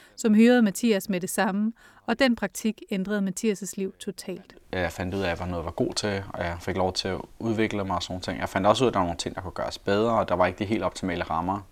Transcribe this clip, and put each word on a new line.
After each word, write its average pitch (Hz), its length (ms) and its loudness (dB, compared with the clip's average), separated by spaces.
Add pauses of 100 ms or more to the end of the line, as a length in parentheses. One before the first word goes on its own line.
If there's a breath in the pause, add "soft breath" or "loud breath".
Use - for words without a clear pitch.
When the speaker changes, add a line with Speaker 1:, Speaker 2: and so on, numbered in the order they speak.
(160 soft breath)
Speaker 1:
som 220 180 2
hyrede 233 280 8
Mathias 208 480 2
med 180 120 -2
det 185 80 -6
samme, 208 440 0 (320 soft breath)
og 226 140 -2
den 254 160 4
praktik - 460 -4 (100)
ændrede 196 360 -2
Mathias' 196 500 -2
liv 190 220 -4
totalt. - 560 -12 (160)
Speaker 2:
Jeg 87 200 -2
fandt 92 240 -6
ud 98 40 -2
af, 87 180 0
hvad 87 100 -6
noget 85 180 -4
var 76 60 -6
god - 220 -2
til, 101 300 -4 (100)
og - 100 -6
jeg 87 160 -4
fik 92 180 -4
lov 92 160 0
til - 140 -4
at 90 100 -2 (220)
udvikle 107 440 0
mig 95 120 -2
og - 80 -4
sådan - 100 -8
nogle 92 80 -6
ting. - 180 -6
Jeg - 100 -4
fandt 98 180 2
også 131 160 6
ud 123 40 6
af, - 20 6
at - 40 0
der 101 60 2
var 90 60 2
nogle 85 120 -4
ting, - 180 -6
der 92 60 -8
kunne 87 100 -10
gøres - 280 -6
bedre, 110 400 2
og 92 100 0
der 90 60 2
var 90 100 4
ikke 90 140 -2
de 110 60 0
helt 101 180 0
optimale 87 400 -4
rammer, 90 480 -2